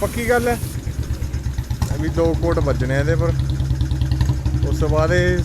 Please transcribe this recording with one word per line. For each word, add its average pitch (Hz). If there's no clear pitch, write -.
ਪੱਕੀ 226
ਗੱਲ 240
ਹੈ। 233
ਵੀ 156
ਦੋ 160
ਕੋਟ 170
ਵੱਜਣੇ 135
ਇਹਦੇ 139
ਪਰ, -
ਉਸ -
ਤੋਂ 156
ਬਾਅਦ 156
ਇਹ 180